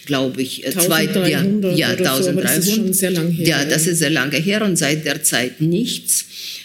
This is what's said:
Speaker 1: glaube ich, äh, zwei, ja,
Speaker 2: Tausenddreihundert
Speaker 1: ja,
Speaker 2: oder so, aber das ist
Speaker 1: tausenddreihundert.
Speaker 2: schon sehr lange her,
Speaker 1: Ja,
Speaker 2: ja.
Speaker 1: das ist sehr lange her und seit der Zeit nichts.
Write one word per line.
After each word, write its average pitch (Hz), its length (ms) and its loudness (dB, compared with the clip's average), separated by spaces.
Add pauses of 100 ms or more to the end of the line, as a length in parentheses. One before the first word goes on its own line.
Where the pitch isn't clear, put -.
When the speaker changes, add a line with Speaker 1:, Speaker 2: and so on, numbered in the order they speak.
Speaker 1:
glaube 131 360 0
ich, - 240 -6
äh, - 60 -4
zwei, 165 320 2
ja, 151 80 0
Speaker 2:
Tausenddreihundert 180 640 2
Speaker 1:
ja, 123 160 2
Speaker 2:
oder 135 300 0
so, 180 60 2
aber 175 140 0
das 131 160 0
ist 175 80 0
Speaker 1:
tausenddreihundert. 208 80 2
Speaker 2:
schon 190 180 0
sehr 190 180 0
lange 170 200 0
her, 165 160 0
Speaker 1:
Ja, 143 160 2
Speaker 2:
ja. - 60 -2
Speaker 1:
das 160 180 2
ist 170 120 0
sehr 147 100 2
lange 139 280 0
her 196 260 0
und 185 140 0
seit 151 280 0
der 143 160 -4
Zeit 123 380 -2
nichts. 175 640 -2 (420)